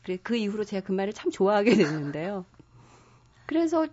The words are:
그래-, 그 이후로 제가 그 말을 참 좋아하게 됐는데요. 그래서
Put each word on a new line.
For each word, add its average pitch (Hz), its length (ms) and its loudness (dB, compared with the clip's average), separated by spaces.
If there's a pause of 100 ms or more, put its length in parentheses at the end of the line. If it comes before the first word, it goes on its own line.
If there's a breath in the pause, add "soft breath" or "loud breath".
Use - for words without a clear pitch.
그래-, 185 180 -6
그 233 140 -2
이후로 214 280 -2
제가 196 220 -6
그 196 60 -4
말을 196 200 -2
참 - 180 -6
좋아하게 208 440 4
됐는데요. 156 720 0 (1000 soft breath)
그래서 320 460 0